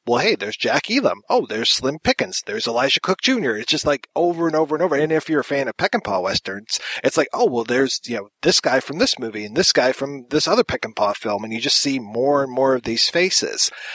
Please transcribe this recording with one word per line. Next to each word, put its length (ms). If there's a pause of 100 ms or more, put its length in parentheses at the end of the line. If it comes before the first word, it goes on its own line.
well, 140
hey, 160
there's 200
Jack 340
Elam. 380
Oh, 180
there's 220
Slim 300
Pickens. 480
There's 200
Elijah 340
Cook 200
Junior" 380
It's 120
just, 140
like, 320
over 300
and 100
over 180
and 80
over. 120
And 180
if 160
you're 120
a 40
fan 220
of 100
Peckinpah 460
Westerns, 560 (240)
it's 140
like, 160
"Oh, 140
well, 180
there's, 420
you 100
know, 120 (140)
this 180
guy 180
from 200
this 200
movie 260
and 120
this 160
guy 180
from 400
this 160
other 160
Peckinpah 540
film." 260
And 100
you 80
just 180
see 200
more 460
and 80
more 240
of 80
these 240
faces. 600 (260)